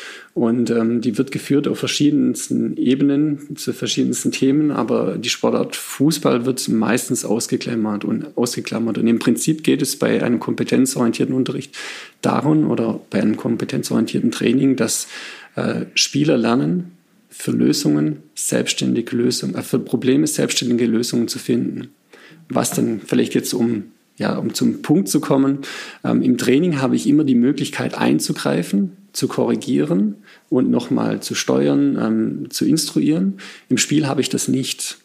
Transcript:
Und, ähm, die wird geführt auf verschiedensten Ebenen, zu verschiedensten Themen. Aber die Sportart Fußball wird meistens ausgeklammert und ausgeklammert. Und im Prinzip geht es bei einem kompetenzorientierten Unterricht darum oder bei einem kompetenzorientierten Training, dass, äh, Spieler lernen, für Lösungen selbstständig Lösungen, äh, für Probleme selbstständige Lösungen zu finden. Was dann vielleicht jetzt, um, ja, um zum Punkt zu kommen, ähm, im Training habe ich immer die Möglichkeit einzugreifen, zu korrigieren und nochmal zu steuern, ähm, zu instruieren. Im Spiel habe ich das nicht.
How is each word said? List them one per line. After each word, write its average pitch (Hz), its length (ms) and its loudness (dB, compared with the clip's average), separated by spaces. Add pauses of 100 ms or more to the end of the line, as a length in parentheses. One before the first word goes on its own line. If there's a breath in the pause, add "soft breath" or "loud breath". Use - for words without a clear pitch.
(340 loud breath)
Und, 117 360 2
ähm, 117 300 2
die 117 180 0
wird - 140 -2
geführt 139 340 0
auf - 140 -2
verschiedensten 127 960 0
Ebenen, 143 800 0
zu - 160 -6
verschiedensten 127 600 -2
Themen. 147 380 2
Aber 117 480 0
die 117 100 -6
Sportart - 480 0
Fußball 135 680 0
wird 127 220 -2
meistens 113 560 0
ausgeklammert 107 800 -2
und - 320 -4
ausgeklammert. 113 640 -2
Und 113 100 2
im 117 100 4
Prinzip - 460 0
geht 135 180 4
es - 140 -2
bei 113 260 2
einem 113 180 2
kompetenzorientierten 120 920 0
Unterricht 131 420 -4 (460 loud breath)
darum 131 480 2
oder 117 300 0 (100)
bei 101 100 0
einem 107 160 2
kompetenzorientierten 117 960 -2
Training, 131 460 2
dass, - 320 -2 (480 loud breath)
äh, 117 380 -2
Spieler 147 420 2
lernen, 143 560 0 (400)
für - 200 -4
Lösungen 76 640 2 (160)
selbstständig 123 760 -2
Lösungen, 123 420 0
äh, - 80 -6
für - 160 -2
Probleme 131 480 2
selbstständige 123 600 0
Lösungen 117 420 0
zu - 100 -8
finden. - 500 -2 (600 loud breath)
Was 127 240 0
dann 117 320 0
vielleicht 120 300 0
jetzt, 123 200 -2
um, 117 300 0 (320)
ja, - 200 -2
um - 180 -4
zum - 280 0
Punkt 170 260 2
zu 147 120 2
kommen, 139 380 2 (460 loud breath)
ähm, 123 180 2
im 127 160 4
Training 143 420 2
habe 123 160 2
ich 117 100 -2
immer 147 160 4
die 135 140 2
Möglichkeit 127 600 0
einzugreifen, 160 1000 0 (160)
zu - 160 -2
korrigieren 143 880 0 (320 loud breath)
und 127 220 2
nochmal 113 500 0
zu - 160 -6
steuern, 139 640 2
ähm, 110 500 -2
zu - 160 -2
instruieren. 160 720 0 (300 loud breath)
Im 127 100 2
Spiel 147 300 0
habe 135 120 0
ich - 80 -2
das - 200 -2
nicht. - 560 -4